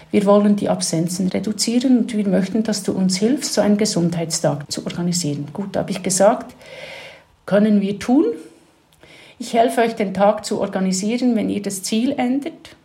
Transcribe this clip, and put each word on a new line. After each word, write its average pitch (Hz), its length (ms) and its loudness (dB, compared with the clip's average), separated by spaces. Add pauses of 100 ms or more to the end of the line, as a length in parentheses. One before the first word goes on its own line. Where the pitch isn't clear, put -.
wir 202 160 2
wollen 208 300 6
die 202 120 -2
Absenzen 185 600 -2
reduzieren 226 720 0
und 208 180 -2
wir 202 100 0
möchten, 190 360 0
dass 208 180 -2
du - 100 -2
uns 185 260 0
hilfst, 247 360 0
so 214 80 2
einen 208 160 4
Gesundheitstag 165 920 -2
zu - 120 -8
organisieren. 160 680 -4
Gut, - 240 -8
habe - 140 -2
ich - 100 -6
gesagt, 196 540 2 (920)
können 208 360 4
wir 202 180 -2
tun. 285 260 4 (1120)
Ich - 160 -10
helfe 233 280 4
euch, 226 120 0
den 190 220 -4
Tag 202 280 4
zu - 160 -4
organisieren, 202 760 0
wenn 196 160 0
ihr 202 100 -2
das 196 220 -6
Ziel 233 300 0
ändert. 269 720 -4